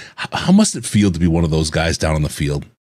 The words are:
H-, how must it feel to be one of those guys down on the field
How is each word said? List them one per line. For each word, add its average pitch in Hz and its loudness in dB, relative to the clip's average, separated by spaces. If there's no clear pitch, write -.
H-, - -10
how - -2
must 208 4
it 120 -10
feel 101 2
to 82 -4
be 87 2
one 85 2
of 80 0
those 78 0
guys 80 0
down 78 -2
on 76 0
the 71 -2
field 71 -4